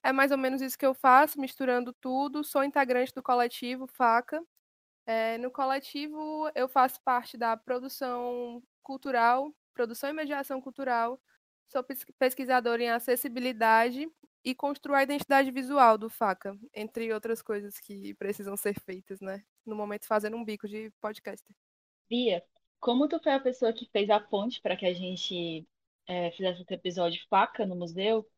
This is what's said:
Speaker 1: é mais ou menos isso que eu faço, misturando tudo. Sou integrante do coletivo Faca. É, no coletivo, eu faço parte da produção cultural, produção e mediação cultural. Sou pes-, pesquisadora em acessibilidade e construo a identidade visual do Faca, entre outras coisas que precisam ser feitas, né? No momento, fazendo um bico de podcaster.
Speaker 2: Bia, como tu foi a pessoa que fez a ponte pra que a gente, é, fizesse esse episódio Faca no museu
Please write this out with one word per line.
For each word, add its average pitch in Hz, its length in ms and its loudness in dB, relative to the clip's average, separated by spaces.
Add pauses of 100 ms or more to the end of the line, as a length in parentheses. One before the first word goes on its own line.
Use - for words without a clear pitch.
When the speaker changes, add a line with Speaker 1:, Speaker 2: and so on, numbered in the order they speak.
Speaker 1:
é 262 80 4
mais 269 200 4
ou 277 60 2
menos 262 240 0
isso 262 160 -8
que - 80 0
eu 262 80 4
faço, 269 460 8
misturando 247 540 -2
tudo. 277 500 -2
Sou 277 200 0
integrante 262 500 0
do 262 100 -12
coletivo 247 640 0
Faca. 247 560 0 (640)
É, 226 320 -2
no 247 100 -6
coletivo, 302 1040 -4
eu 262 140 0
faço 262 340 2
parte 247 340 -2
da 226 220 -2
produção 247 1040 -6 (220)
cultural, 269 680 2 (220)
produção 240 380 -4
e - 20 -6
mediação 277 480 -6
cultural. 247 580 -2 (520)
Sou 254 120 -2
pes-, 262 220 -10 (140)
pesquisadora 247 640 2
em 233 80 0
acessibilidade 240 1160 2 (380)
e 254 80 -2
construo 285 420 -2
a 269 80 6
identidade 277 460 2
visual 254 480 6
do 226 120 -8
Faca, 196 460 -2 (180)
entre 220 380 -6
outras 226 300 -4
coisas 202 380 -8
que 202 340 -14
precisam 196 420 -8
ser 202 260 -4
feitas, 190 380 -14
né? 196 240 -10 (220)
No 220 100 -8
momento, 208 300 -8
fazendo 214 320 0
um 233 80 -6
bico 208 220 -8
de 214 240 -10 (100)
podcaster. 208 540 -12 (520)
Speaker 2:
Bia, 226 360 0 (360)
como 254 280 2
tu 320 140 -2
foi 285 120 2
a 269 60 2
pessoa 254 340 0
que 233 180 -12
fez 208 200 0
a 208 80 6
ponte 208 420 -4
pra 185 160 -2
que 196 80 -6
a 180 80 2
gente, 175 720 -6 (400)
é, 175 240 -2
fizesse 180 300 -4
esse 190 120 -10
episódio 175 460 -2 (100)
Faca 202 360 2
no 180 100 -4
museu 190 500 -2 (120)